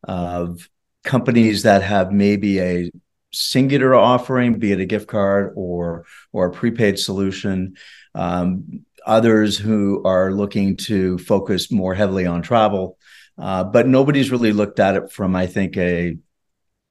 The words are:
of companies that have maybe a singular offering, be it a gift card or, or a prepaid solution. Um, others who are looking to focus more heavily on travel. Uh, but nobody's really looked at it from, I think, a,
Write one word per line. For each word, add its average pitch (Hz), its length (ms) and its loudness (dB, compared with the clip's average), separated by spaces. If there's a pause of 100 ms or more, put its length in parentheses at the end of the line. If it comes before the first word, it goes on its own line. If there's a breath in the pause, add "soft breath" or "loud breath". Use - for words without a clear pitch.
of 87 640 -8 (360)
companies 117 600 2
that 101 180 6
have 95 300 0
maybe 101 480 2
a 87 320 -2 (400)
singular 131 640 2
offering, 123 640 2
be 101 120 0
it 92 80 0
a 95 60 -2
gift 104 220 -4
card 98 480 -2
or, 87 500 -8 (260 loud breath)
or 92 160 -2
a 87 40 -4
prepaid 110 480 -2
solution. 95 760 -4 (380 loud breath)
Um, 90 720 -4 (180)
others 110 540 4
who 101 480 -2
are 92 260 2
looking 101 460 -2
to 95 420 -2
focus 98 520 -2
more 92 240 -2
heavily 95 320 0
on 87 140 -2
travel. 101 560 0 (380 soft breath)
Uh, 95 280 -4
but 104 240 2
nobody's 139 420 2
really 120 240 0
looked 104 260 -2
at 98 160 2
it - 160 -6
from, 92 240 -2
I 92 120 0
think, 95 280 -4
a, 87 400 -2 (760)